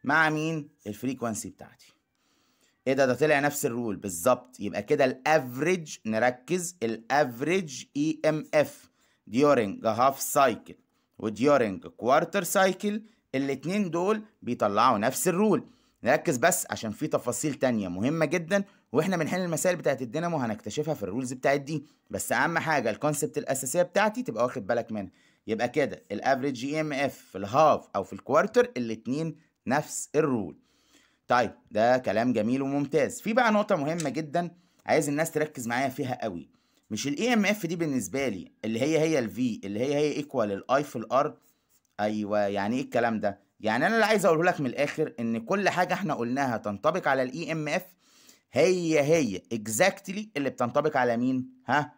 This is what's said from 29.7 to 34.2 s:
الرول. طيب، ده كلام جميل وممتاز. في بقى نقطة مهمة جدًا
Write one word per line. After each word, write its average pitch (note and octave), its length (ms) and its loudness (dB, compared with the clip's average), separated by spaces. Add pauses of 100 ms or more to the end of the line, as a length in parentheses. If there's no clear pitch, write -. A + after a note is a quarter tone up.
الرول. B2+ 420 0 (680)
طيب، B2 240 2 (200)
ده A#2 260 4
كلام A#2 360 2
جميل A#2 280 0
وممتاز. C#3 600 0
في A3 120 -4
بقى A#3+ 180 4
نقطة G#3 240 2
مهمة D3+ 340 -2
جدًا D#3+ 420 -4 (340)